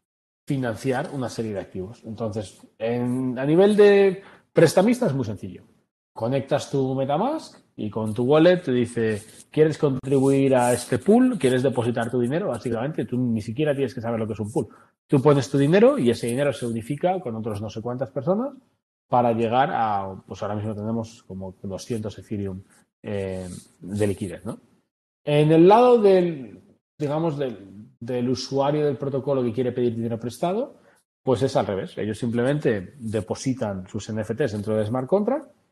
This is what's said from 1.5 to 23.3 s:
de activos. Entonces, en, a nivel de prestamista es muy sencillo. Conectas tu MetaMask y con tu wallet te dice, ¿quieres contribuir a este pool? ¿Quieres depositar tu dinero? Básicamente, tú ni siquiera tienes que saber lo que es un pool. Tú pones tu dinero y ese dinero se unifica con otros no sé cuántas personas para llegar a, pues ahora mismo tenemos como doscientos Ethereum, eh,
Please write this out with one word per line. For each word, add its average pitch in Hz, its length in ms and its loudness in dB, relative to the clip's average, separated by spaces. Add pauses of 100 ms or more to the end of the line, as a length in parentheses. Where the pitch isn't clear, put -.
de 98 80 -6
activos. 95 440 -12
Entonces, 107 560 -8 (180)
en, 123 600 -2
a 131 60 -4
nivel 185 320 6
de 196 460 6 (300)
prestamista 190 540 4
es 139 80 0
muy 135 100 -2
sencillo. 101 400 -10 (500)
Conectas 135 560 -2
tu 135 240 0
MetaMask 165 640 -4 (180)
y 107 140 -6
con 110 240 -4
tu 120 100 -2
wallet 165 380 6
te 135 100 -2
dice, 113 500 0 (280)
¿quieres 151 260 2
contribuir 135 760 2
a 123 180 4
este 120 260 -2
pool? 247 400 4
¿Quieres 127 240 2
depositar 120 480 0
tu 127 80 -2
dinero? 143 300 -2
Básicamente, 127 560 -4
tú 123 140 -4
ni 117 240 -2
siquiera 139 320 -2
tienes 131 180 -2
que - 80 -10
saber 117 180 -4
lo 110 80 -2
que 107 60 -8
es 110 80 -10
un 104 100 -6
pool. 123 180 -4 (380)
Tú 143 140 4
pones 139 300 4
tu 139 80 0
dinero 202 400 4
y 131 100 2
ese 117 200 0
dinero 131 260 -2
se - 100 -8
unifica 143 560 -4
con 113 160 -8
otros 107 240 -6
no 107 80 -8
sé 107 140 -12
cuántas 123 280 -6
personas 196 440 -2 (560)
para 120 220 4
llegar 117 380 0
a, 98 560 -4
pues - 160 -12
ahora 104 120 -6
mismo 107 200 -6
tenemos 110 500 -6
como 95 380 -12
doscientos 104 560 -8
Ethereum, 98 440 -8 (400)
eh, 95 440 -6 (340)